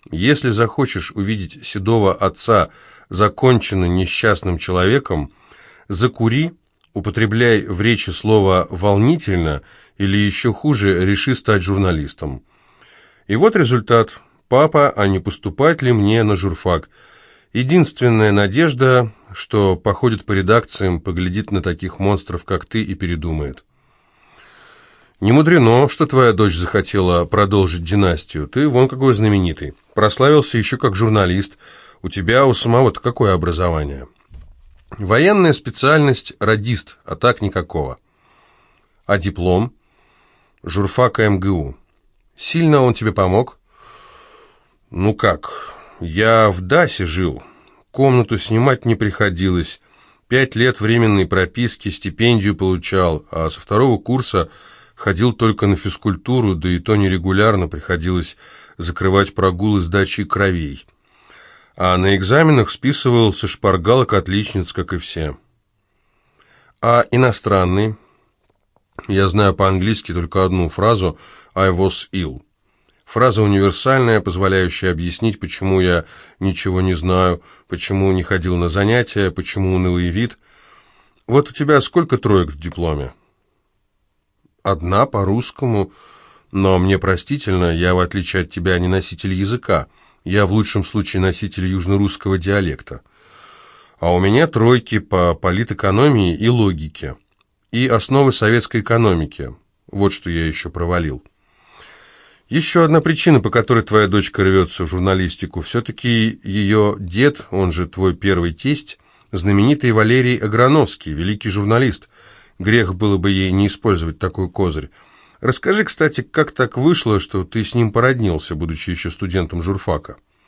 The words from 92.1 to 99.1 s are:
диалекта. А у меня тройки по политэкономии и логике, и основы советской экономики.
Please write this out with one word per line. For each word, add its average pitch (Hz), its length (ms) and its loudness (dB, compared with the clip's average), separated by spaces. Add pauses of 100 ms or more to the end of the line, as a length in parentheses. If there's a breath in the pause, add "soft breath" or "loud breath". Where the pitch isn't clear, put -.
диалекта. 90 640 -4 (960 soft breath)
А 85 140 0
у 90 80 2
меня 113 260 4
тройки 117 520 2
по 90 340 0
политэкономии 98 1040 0
и 110 100 -2
логике, 85 720 -2 (560)
и 123 160 0
основы 131 420 2
советской 113 480 0
экономики. 87 720 0 (380)